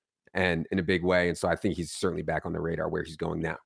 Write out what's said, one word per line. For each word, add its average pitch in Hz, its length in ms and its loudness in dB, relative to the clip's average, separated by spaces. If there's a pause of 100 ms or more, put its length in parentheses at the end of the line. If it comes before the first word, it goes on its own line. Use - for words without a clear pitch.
(340)
and 90 380 2
in 95 80 2
a - 20 2
big 87 220 2
way. 90 240 4
And 82 100 -2
so 92 100 0
I 85 60 2
think 90 220 0
he's 85 160 -4
certainly 87 300 -2
back 78 240 -2
on 85 60 -4
the 82 80 -4
radar 82 280 -2
where 82 160 -2
he's 80 120 -12
going 82 240 -4
now. 80 260 -2